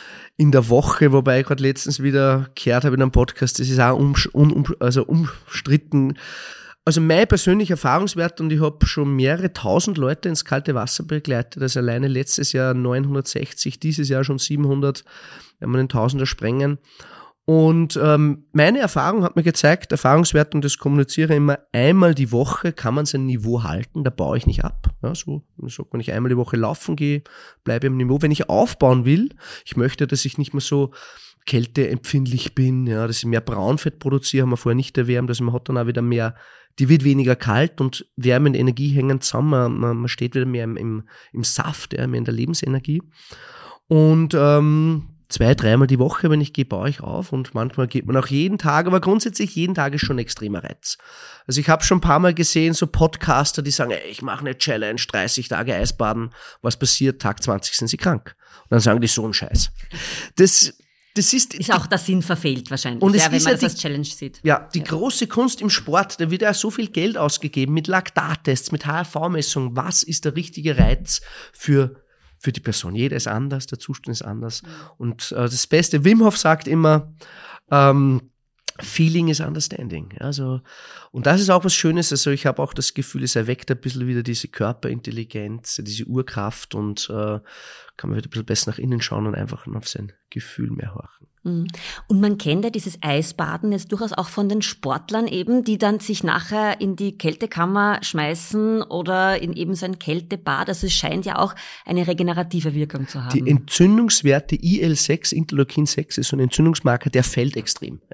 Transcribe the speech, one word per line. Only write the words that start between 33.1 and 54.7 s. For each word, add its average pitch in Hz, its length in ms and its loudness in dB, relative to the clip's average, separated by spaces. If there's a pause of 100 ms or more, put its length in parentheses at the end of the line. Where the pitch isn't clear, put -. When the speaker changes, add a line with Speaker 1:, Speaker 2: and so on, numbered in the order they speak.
Speaker 1:
ich - 80 -6
mehr 117 160 0
Braunfett 117 580 -2
produziere, 135 440 0
haben 127 80 0
wir 120 40 0
vorher 120 220 0
nicht 131 200 -4
erwärmt, 123 320 0
also 120 140 -2
man 120 100 0
hat 123 140 -6
dann 131 100 -2
auch 117 100 -2
wieder 120 140 -2
mehr, 117 340 0 (440)
die 131 80 4
wird 147 160 6
weniger 135 320 4
kalt - 460 0
und 131 240 -4 (100)
wärmende 127 420 4
Energie 131 340 2
hängen 135 280 2
zusammen, 147 300 0
man, 123 300 2
man, 117 180 0
man 120 100 -2
steht 120 260 -4
wieder 127 120 0
mehr 123 180 -4
im, 113 140 -6
im, 110 320 -6 (240)
im 120 100 -4
Saft, - 480 -6
ja, 127 160 -2
mehr 123 120 -2
in 120 60 -4
der 117 80 -2
Lebensenergie. 139 680 -2 (880)
Und, 160 440 6
ähm, 151 760 4 (240)
zwei, 120 220 4
dreimal 117 320 4
die 127 120 4
Woche, 156 300 2
wenn 151 100 4
ich 147 140 -4
gehe, 135 120 0
baue 104 240 -4
ich 147 120 -6
auf - 320 -8
und 131 200 -6
manchmal 123 340 -2
geht 117 180 -4
man 117 100 0
auch 131 120 2
jeden 165 300 0
Tag, 156 300 2
aber 185 140 4
grundsätzlich 208 540 0
jeden 175 200 -2
Tag 143 180 -2
ist 147 120 0
schon 139 120 -2
ein - 20 -4
extremer 104 440 -6
Reiz. - 340 -10 (500)
Also 131 120 0
ich 147 100 -2
hab 160 140 4
schon 185 140 4
ein 165 40 0
paar 156 180 4
Mal 180 140 4
gesehen, 160 400 2
so 160 140 0
Podcaster, 156 760 0
die 139 100 -4
sagen, 120 200 -2
„Ey, 85 180 -8
ich 104 120 -16
mach 110 200 -8
eine 131 160 -8
Challenge, 110 440 -2